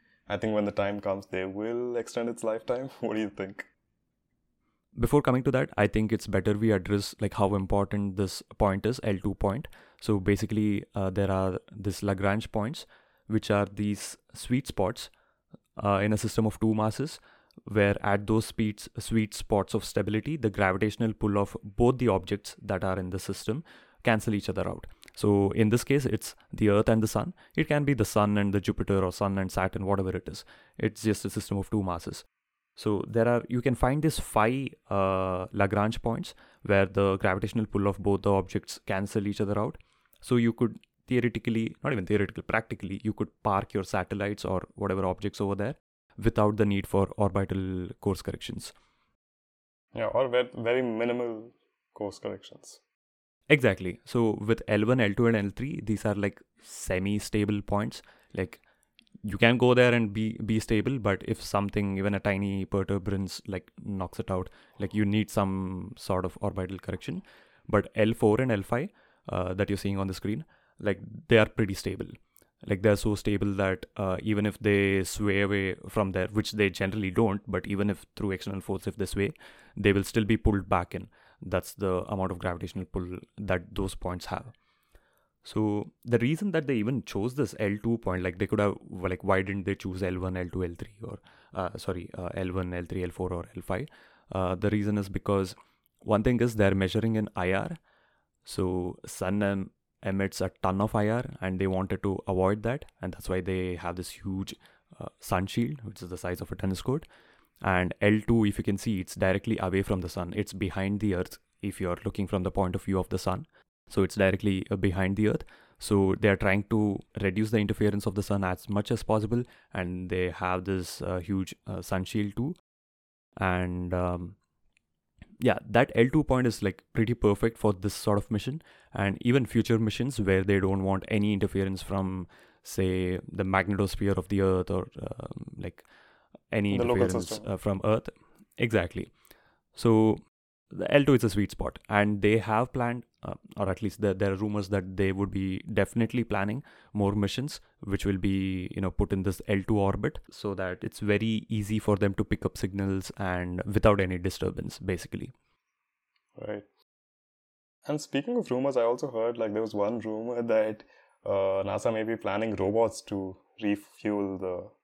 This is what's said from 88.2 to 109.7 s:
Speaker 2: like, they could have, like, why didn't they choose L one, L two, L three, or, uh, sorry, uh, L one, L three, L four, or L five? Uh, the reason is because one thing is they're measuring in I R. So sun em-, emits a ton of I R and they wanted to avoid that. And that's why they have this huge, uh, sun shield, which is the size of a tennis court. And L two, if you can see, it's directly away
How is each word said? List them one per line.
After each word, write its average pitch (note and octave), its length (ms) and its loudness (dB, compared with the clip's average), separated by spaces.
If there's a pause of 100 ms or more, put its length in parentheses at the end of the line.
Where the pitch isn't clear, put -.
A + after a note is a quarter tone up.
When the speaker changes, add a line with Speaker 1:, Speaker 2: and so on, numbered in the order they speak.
Speaker 2:
like, F2+ 160 -4
they G2 80 -2
could G2+ 140 0
have, G2+ 160 2 (120)
like, F#2 360 -6
why F#2+ 180 2
didn't G2 220 -4
they G2 100 -2
choose F#2 280 -6
L F#2 180 -2
one, F#2 160 -4
L F2+ 160 -4
two, F#2 100 -4
L E2+ 160 -6
three, - 240 -14
or, - 160 -12 (340)
uh, F#2 240 -6
sorry, F2+ 400 -6
uh, F2 180 -6
L F#2 180 -4
one, F#2 200 -4
L F2 160 -6
three, F#2 140 -4
L F2 80 -4
four, F#2 220 -6
or E2+ 120 -6 (120)
L F2+ 60 -12
five? G#2 260 -4 (420)
Uh, F#2 240 0
the G2 160 0
reason G#2 280 2
is G2 100 -4
because G2 480 -2 (420)
one G#2+ 240 0
thing B2 180 4
is A#2+ 140 2
they're G2 220 4
measuring G#2+ 400 2
in G#2+ 180 0
I F#2 180 0
R. G2+ 240 -2 (680)
So F2+ 600 -2
sun G2+ 380 -2
em-, G2 280 0 (340)
emits G2 360 -2
a F#2 120 -2 (100)
ton F#2+ 180 2
of A2 140 0
I G#2 140 2
R A#2+ 160 0 (160)
and F#2+ 180 -4
they F#2+ 80 0
wanted F#2+ 380 -2
to F#2+ 140 -2 (100)
avoid G2 340 2
that. A#2+ 220 -4 (160)
And F#2+ 120 -6
that's - 160 -14
why F#2 120 0
they F2+ 360 -2
have F2 200 -6
this F2+ 140 -8
huge, G2 440 -6 (460)
uh, - 60 -10 (120)
sun F#2+ 280 -2
shield, B2 360 -4
which G2 200 -14
is F2+ 60 -12
the F2+ 100 -8
size F2+ 220 -6
of - 120 -10
a - 20 -10
tennis F#2+ 280 -2
court. C3+ 260 -2 (560)
And F2+ 360 0
L G#2 260 4
two, A2+ 180 6
if G#2 140 2
you G#2 60 -2
can G2+ 140 0
see, G2+ 220 -2
it's - 140 -10
directly F#2+ 440 0
away F#2+ 240 0